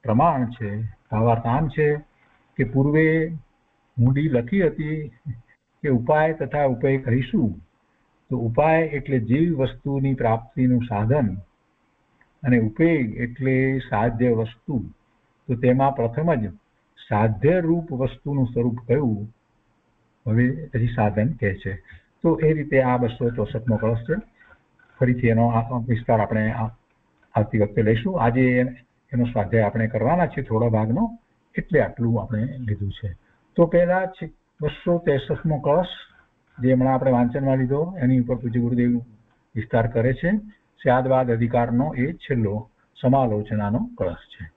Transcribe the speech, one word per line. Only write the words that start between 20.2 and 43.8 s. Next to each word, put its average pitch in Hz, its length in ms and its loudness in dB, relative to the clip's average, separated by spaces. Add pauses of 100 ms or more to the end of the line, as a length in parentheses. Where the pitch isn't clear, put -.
હવે 123 460 0
પછી 117 140 0
સાધન 107 460 0
કહે 98 220 -2
છે. 92 280 -10 (400)
તો 165 200 2
એ 156 100 4
રીતે 147 280 0
આ 127 160 2
બસો 120 320 -2
ચોસઠમો 113 480 -2
કળશ 113 200 -2
છે. 156 360 -6 (680)
ફરીથી 123 280 2
એનો 117 200 4
આ 117 300 -2
વિસ્તાર 113 440 0
આપણે 107 300 -2
આ-, 113 200 -6 (640)
આવતી 110 240 0
વખતે 104 220 0
લઈશું. 113 420 0
આજે 120 180 2 (180)
એન-, 127 160 -2 (380)
એનો 123 100 0
સ્વાધ્યાય 110 420 0
આપણે 110 220 0
કરવાના 139 400 0
છે - 140 -6
થોડા 113 260 0
ભાગનો, 117 500 0 (380)
એટલે 165 260 0
આટલું 113 400 -2
આપણે 107 240 -4
લીધું 110 460 -6
છે. 92 260 -12 (380)
તો 170 100 6
પહેલા 175 400 2
છે 170 280 -12 (280)
બસો 170 360 -2
ત્રેસઠમો 147 640 -2
કળશ, 160 260 2 (760)
જે 127 120 4
હમણાં 127 200 4
આપણે 131 180 2
વાંચનમાં 131 460 2
લીધો, 143 420 -2
એની 127 200 4
ઉપર 123 160 0
પૂજ્ય 117 240 -4
ગુરુદેવ 120 300 2 (680)
વિસ્તાર 113 320 0
કરે 117 260 0
છે. 170 180 -2 (520)
સ્યાદવાદ 131 480 2
અધિકારનો 120 640 0
એ 139 160 -2
છેલ્લો 107 560 -4 (320)
સમાલોચનાનો 117 960 0